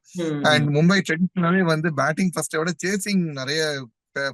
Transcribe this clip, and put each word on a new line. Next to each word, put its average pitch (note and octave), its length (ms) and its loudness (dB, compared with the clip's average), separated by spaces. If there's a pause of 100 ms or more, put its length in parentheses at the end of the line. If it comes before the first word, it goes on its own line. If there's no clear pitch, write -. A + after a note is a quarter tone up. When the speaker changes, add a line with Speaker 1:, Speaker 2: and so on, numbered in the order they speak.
(120)
Speaker 1:
ம், F3 100 -8
ம். D3 240 -2
Speaker 2:
And D3 240 4
மும்பை E3+ 320 4
ட்ரெடிஷனலாவே F3 600 0
வந்து D#3+ 300 0
பேட்டிங் D#3 360 0
ஃபர்ஸ்டை D#3 280 -4
விட E3+ 160 -2 (120)
சேசிங் F#3+ 460 0
நிறைய C#3 560 -4 (320)
ஃபே-, C#3 140 -4